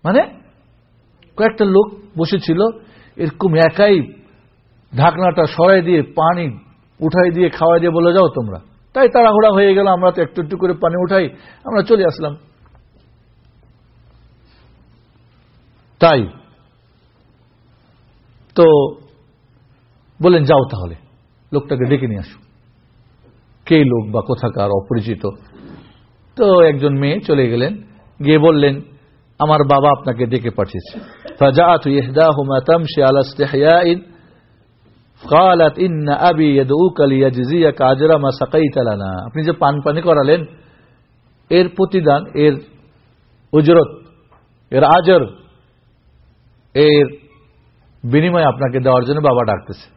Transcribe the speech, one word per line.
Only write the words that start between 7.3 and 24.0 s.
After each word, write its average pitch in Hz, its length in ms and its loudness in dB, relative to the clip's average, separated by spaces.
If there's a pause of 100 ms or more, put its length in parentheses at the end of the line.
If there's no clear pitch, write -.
দিয়ে 170 180 0
খাওয়াই 165 300 0
দিয়ে 170 120 -2
বলে, 170 220 0
"যাও 185 140 2
তোমরা।" 107 320 -8 (340)
তাই 262 160 2
তাড়াহুড়া 220 420 4
হয়ে 196 220 2
গেল, 202 140 0
আমরা 180 240 0
তো 175 100 -6
একটু 165 200 -6
একটু 165 160 -10
করে 180 160 -4
পানি 170 300 -4
উঠাই, 180 260 -2 (340)
আমরা 208 200 -4
চলে 214 220 0
আসলাম। 147 300 -6 (3750)
তাই 135 280 2 (2250)
তো 175 80 4 (1600)
বললেন, 170 220 4
"যাও 139 280 2
তাহলে 87 240 -10 (580)
লোকটাকে 131 360 -4
ডেকে 131 180 -2
নিয়ে 107 120 -8
আসো।" - 300 -20 (1160)
কে 160 140 2
লোক 120 320 0